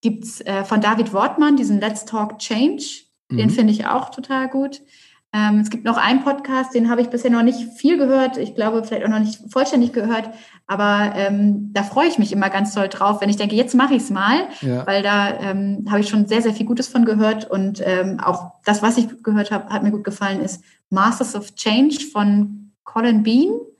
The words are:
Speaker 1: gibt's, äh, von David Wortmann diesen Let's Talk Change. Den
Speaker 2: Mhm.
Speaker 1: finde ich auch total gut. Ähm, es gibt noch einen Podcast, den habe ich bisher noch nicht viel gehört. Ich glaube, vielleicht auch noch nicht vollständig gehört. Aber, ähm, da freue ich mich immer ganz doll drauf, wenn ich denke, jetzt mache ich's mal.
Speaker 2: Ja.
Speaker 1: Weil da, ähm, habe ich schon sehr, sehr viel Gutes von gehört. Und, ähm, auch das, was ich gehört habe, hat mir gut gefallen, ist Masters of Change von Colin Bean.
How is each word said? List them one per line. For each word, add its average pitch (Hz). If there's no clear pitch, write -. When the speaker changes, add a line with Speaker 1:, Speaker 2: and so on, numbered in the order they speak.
Speaker 1:
gibt's, -
äh, 196
von 214
David 214
Wortmann 285
diesen 208
Let's 214
Talk 208
Change. 254
Den 127
Speaker 2:
Mhm. -
Speaker 1:
finde 214
ich 214
auch -
total 262
gut. 269
Ähm, 214
es 214
gibt 233
noch 233
einen 262
Podcast, 262
den 233
habe 240
ich 240
bisher 240
noch 233
nicht 240
viel 311
gehört. 262
Ich 214
glaube, 220
vielleicht 220
auch 220
noch 214
nicht 214
vollständig 262
gehört. 220
Aber, 208
ähm, 202
da 202
freue 302
ich 330
mich 208
immer 196
ganz 196
doll 196
drauf, 202
wenn 240
ich 208
denke, 208
jetzt 240
mache 269
ich's -
mal. 220
Speaker 2:
Ja. 127
Speaker 1:
Weil 196
da, 202
ähm, 196
habe 208
ich 208
schon 208
sehr, 226
sehr 226
viel -
Gutes 240
von 233
gehört. 214
Und, 196
ähm, 185
auch -
das, 208
was 233
ich -
gehört 208
habe, 202
hat 202
mir 208
gut 208
gefallen, 196
ist -
Masters 214
of -
Change 269
von 208
Colin 226
Bean. 254